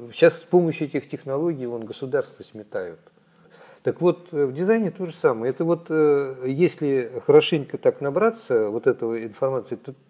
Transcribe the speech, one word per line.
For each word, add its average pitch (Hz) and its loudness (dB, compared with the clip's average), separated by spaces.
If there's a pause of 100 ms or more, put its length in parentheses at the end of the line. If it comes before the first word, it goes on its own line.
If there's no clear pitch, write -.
(140)
щас 160 4
с - -18
помощью 165 0
этих 139 -6
технологий 139 -6
вон 117 -8
государства 131 -6
сметают. 92 -12 (840)
Так 120 -4
вот, 170 0
э, 147 0
в 131 -8
дизайне 196 0
то 185 -10
же 160 -12
самое. 123 0
Это 165 -4
вот, 165 0
э, 143 2
если 135 0 (140)
хорошенько 151 4
так - 0
набраться 139 0
вот 117 -4
этого 117 0
информации, 120 -4
то - -16 (160)